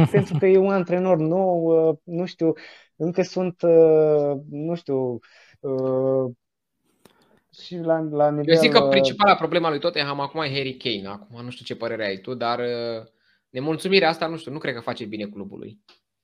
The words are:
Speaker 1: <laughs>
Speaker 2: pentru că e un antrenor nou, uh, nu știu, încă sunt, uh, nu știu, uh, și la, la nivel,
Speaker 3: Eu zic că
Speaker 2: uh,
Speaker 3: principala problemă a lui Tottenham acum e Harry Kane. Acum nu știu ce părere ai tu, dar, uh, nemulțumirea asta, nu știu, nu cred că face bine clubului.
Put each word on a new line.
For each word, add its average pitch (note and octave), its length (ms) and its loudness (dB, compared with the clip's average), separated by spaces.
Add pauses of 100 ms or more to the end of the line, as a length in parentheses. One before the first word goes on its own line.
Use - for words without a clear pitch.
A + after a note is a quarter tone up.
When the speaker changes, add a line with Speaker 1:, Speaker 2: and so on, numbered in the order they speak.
Speaker 1:
<laughs> - 60 0
Speaker 2:
pentru - 260 2
că E3 80 0
e F#3+ 120 6
un F#3+ 140 4
antrenor F3+ 460 0
nou, E3 720 2
uh, D#3 140 0
nu F3 220 -6
știu, E3 280 -2 (420)
încă E3+ 260 -2
sunt, F3+ 400 -4
uh, D#3 720 6 (160)
nu D3+ 260 -6
știu, C3 440 -4 (400)
uh, C3 720 -2 (1300)
și F3+ 160 -14
la, E3 220 -2
la D3 320 0
nivel, D3 220 0
Speaker 3:
Eu D#3+ 60 8
zic D#3 120 4
că C#3+ 120 6
Speaker 2:
uh, C#3 60 2
Speaker 3:
principala C3+ 460 4
problemă E3 320 -2
a - 20 0
lui D3 100 -2
Tottenham C#3+ 400 -4
acum C#3+ 220 -6
e C#3 140 -6
Harry C3+ 220 -6
Kane. G2+ 300 -6
Acum A2 360 -16
nu B2 60 -12
știu - 160 -16
ce A#2+ 100 -10
părere A2 300 -6
ai G2 120 -6
tu, B2+ 160 -12
dar, A#2 260 -4
uh, A#2 460 -6 (440)
nemulțumirea D#3+ 600 0
asta, E3 180 -4
nu E3 100 -8
știu, D#3+ 140 -14
nu C#3+ 60 -10
cred C#3+ 160 -8
că A#2 60 -12
face A#2 260 -10
bine G#2+ 200 -10
clubului. G2+ 540 -16 (440)